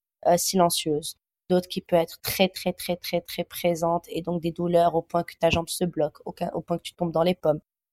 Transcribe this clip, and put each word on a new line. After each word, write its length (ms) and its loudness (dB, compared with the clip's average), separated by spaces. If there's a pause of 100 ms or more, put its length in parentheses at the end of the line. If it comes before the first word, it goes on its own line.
(260)
euh, 120 6
silencieuse. 800 0 (340)
D'autres 180 2
qui 140 -8
peut 140 0
être 260 0
très, 260 2
très, 240 -4
très, 240 -4
très, 240 -4
très 240 -8
présente 640 -2
et 140 -8
donc 180 -4
des 120 -4
douleurs 420 2
au 80 2
point 200 -2
que 160 -10
ta 120 4
jambe 180 -2
se 160 -2
bloque, 400 -2
au, 100 -10 (200)
au 80 -2
point 160 -2
que 40 -10
tu 120 -14
tombes 180 -4
dans 100 2
les 120 4
pommes. 260 0 (320)